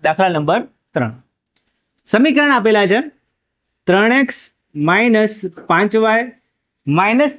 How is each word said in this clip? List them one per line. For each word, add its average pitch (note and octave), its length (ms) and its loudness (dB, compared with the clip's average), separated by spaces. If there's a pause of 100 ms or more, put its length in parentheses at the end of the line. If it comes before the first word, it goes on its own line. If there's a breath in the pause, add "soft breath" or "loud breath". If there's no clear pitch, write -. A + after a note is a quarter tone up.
દાખલા E3+ 280 0
નંબર D#3+ 280 -2 (340)
ત્રણ. A#2 180 -4 (920)
સમીકરણ C#4+ 480 2
આપેલા G#3+ 360 2
છે G#3+ 80 2 (880)
ત્રણ G3+ 340 2
એક્સ B3 160 -4 (520)
માઇનસ G#3+ 460 2 (340)
પાંચ G3 240 0 (120)
વાય, A3 180 0 (640)
માઇનસ G#3+ 520 0